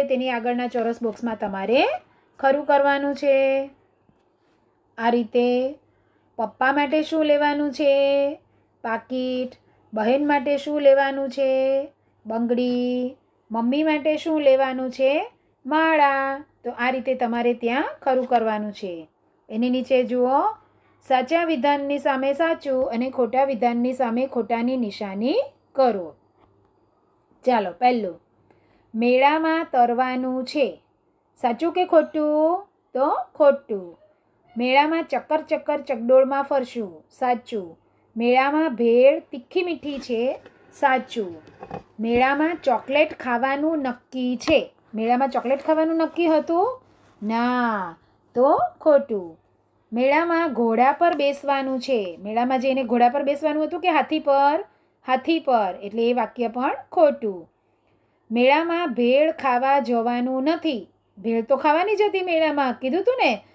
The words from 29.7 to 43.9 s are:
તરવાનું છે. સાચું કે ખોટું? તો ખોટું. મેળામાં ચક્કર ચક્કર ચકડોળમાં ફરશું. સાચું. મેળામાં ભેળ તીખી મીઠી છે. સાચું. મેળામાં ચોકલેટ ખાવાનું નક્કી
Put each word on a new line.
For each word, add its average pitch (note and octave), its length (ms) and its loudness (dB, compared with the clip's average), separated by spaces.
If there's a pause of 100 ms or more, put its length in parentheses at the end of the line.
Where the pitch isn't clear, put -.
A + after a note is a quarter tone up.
તરવાનું B3+ 720 0
છે. C4+ 220 0 (760)
સાચું B3+ 320 -2
કે F4+ 140 0
ખોટું? D#4 800 2 (280)
તો C4+ 140 0 (260)
ખોટું. A3 640 0 (580)
મેળામાં C#4+ 480 2
ચક્કર D#4 380 -2
ચક્કર D4 380 -4
ચકડોળમાં C4 640 2
ફરશું. A#3+ 500 -4 (180)
સાચું. A#3 560 -4 (500)
મેળામાં C4 580 2
ભેળ A#3+ 460 4 (100)
તીખી D#4 320 -6
મીઠી D4 360 -6
છે. A#3+ 420 -4 (320)
સાચું. A#3+ 640 -2 (640)
મેળામાં C4+ 560 2
ચોકલેટ C#4 600 0
ખાવાનું C#4 600 -2
નક્કી B3+ 580 -6